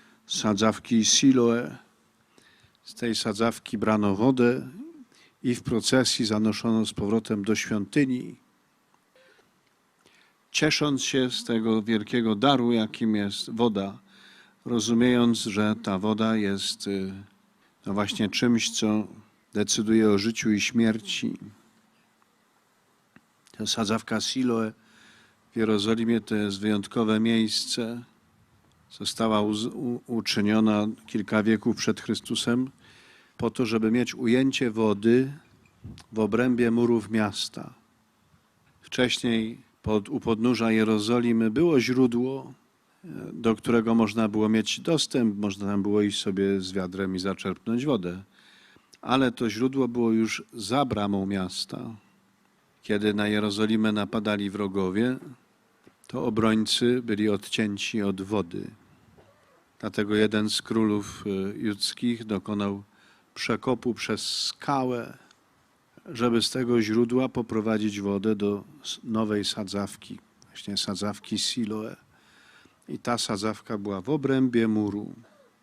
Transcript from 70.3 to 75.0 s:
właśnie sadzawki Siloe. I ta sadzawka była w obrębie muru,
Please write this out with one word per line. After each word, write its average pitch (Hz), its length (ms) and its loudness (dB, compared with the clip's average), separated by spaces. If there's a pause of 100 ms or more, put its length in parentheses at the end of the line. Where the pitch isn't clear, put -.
właśnie - 300 -10
sadzawki 101 640 -4
Siloe. 110 560 -4 (920)
I 135 100 -8
ta 120 180 0
sadzawka 107 600 -4
była 101 240 -6
w 90 80 -8
obrębie 131 580 2
muru, 104 460 -2 (480)